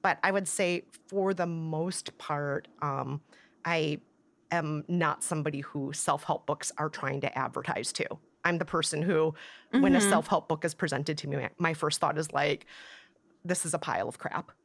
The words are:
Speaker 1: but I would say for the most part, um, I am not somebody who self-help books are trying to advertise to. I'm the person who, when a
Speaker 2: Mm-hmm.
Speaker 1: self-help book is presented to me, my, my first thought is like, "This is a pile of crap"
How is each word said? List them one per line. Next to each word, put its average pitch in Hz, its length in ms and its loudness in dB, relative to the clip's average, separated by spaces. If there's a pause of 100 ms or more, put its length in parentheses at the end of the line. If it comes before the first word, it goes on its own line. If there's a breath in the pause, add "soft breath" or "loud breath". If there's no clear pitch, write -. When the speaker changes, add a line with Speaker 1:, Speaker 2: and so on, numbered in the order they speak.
Speaker 1:
but 175 200 2
I 190 80 4
would 190 160 0
say 175 380 0 (240)
for 190 260 2
the 175 120 0
most 165 720 -4
part, 143 520 -4 (120)
um, 139 400 -2 (440 soft breath)
I 156 340 0 (540)
am 156 360 0
not 170 360 2
somebody 151 360 -2
who 139 320 -6
self-help - 540 -2
books - 320 -2
are 151 100 0
trying 139 340 -4
to 139 160 -2
advertise - 560 -2
to. - 120 -2 (380)
I'm 175 140 2
the 151 60 -2
person 156 380 -2
who, 160 320 2 (380 loud breath)
when 277 240 8
a - 20 6
Speaker 2:
Mm-hmm. 202 100 6
Speaker 1:
self-help 170 400 4
book 156 160 0
is 160 100 0
presented 151 440 0
to 143 100 -6
me, 143 80 -2
my, 127 220 -2
my 165 160 2
first 156 260 0
thought 151 180 2
is 156 140 -4
like, 147 340 2 (760 loud breath)
"This 180 220 0
is 156 80 -2
a 170 40 -2
pile 98 300 -2
of - 100 -10
crap" - 340 -6 (120)